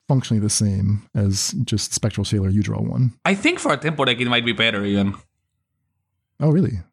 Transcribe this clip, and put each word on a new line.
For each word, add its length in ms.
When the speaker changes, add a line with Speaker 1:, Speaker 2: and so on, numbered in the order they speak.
Speaker 1:
functionally 320
the 100
same 640
as 380
just 280
Spectral 320
Sailor, 240
you 140
draw 180
one? 340
Speaker 2:
I 100
think 240
for 140
a 40
tempo 280
deck 160
it 80
might 160
be 80
better 320
even. 320
Speaker 1:
Oh, 120
really? 300